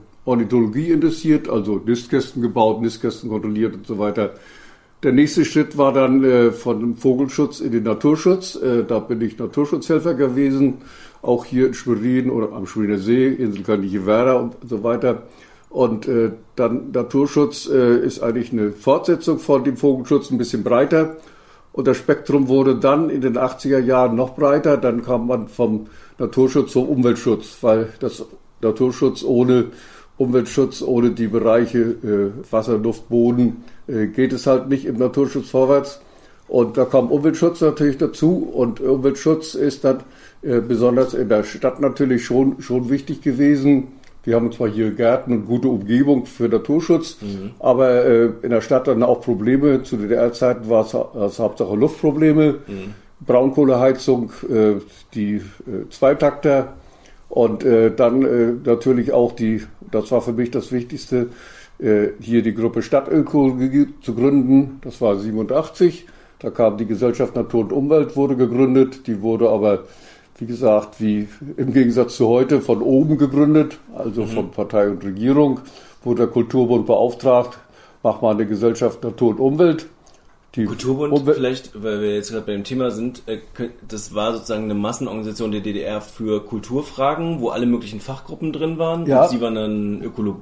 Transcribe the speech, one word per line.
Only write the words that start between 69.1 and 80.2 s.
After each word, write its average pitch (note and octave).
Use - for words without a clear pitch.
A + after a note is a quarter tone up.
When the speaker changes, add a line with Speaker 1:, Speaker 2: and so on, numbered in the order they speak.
Speaker 1:
wurde A2+
aber, G#2
wie A#2
gesagt, A2
wie G#2
im C3
Gegensatz A#2+
zu A#2+
heute B2+
von G#2+
oben C#3
gegründet, D3
also A2
Speaker 2:
Mhm. G#2+
Speaker 1:
von G#2+
Partei G#2
und G2+
Regierung, B2
wurde A#2+
der A#2
Kulturbund A#2+
beauftragt, A#2+
„Mach G#2+
mal A2
eine G#2+
Gesellschaft A2+
Natur A#2
und G#2+
Umwelt.“ D3+